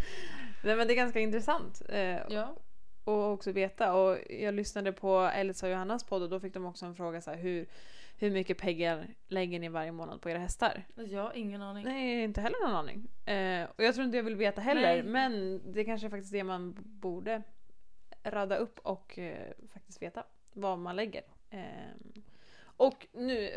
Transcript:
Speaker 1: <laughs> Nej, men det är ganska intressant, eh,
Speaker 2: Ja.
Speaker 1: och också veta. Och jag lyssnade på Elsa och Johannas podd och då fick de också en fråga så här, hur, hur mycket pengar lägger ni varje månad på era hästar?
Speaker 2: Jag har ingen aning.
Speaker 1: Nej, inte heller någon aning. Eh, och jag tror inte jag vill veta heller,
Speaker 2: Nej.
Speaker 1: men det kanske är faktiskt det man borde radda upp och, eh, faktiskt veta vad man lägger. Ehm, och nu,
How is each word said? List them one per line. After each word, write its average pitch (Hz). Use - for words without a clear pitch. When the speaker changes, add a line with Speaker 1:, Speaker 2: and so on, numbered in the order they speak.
Speaker 1:
<laughs> -
Nej, 220
men 226
det 233
är -
ganska 240
intressant, 220
eh, 185
Speaker 2:
Ja. 226
Speaker 1:
och 208
också 196
veta. 190
Och 190
jag 208
lyssnade 202
på 190
Elsa 190
och 180
Johannas 190
podd 190
och 170
då 185
fick 190
de 185
också 180
en 175
fråga 170
så 160
här, 160
hur, 175
hur 208
mycket 185
pengar 170
lägger 180
ni 170
varje 165
månad 165
på 175
era 170
hästar? 185
Speaker 2:
Jag 196
har 226
ingen 202
aning. 202
Speaker 1:
Nej, 254
inte 208
heller 381
någon 220
aning. 160
Eh, 185
och 220
jag 233
tror 262
inte 247
jag 233
vill 220
veta 202
heller, 254
Speaker 2:
Nej. -
Speaker 1:
men 226
det 208
kanske 220
är 214
faktiskt 196
det 196
man 180
borde 196
radda 202
upp 226
och, -
eh, -
faktiskt -
veta 175
vad 196
man 175
lägger. 208
Ehm, -
och -
nu, 247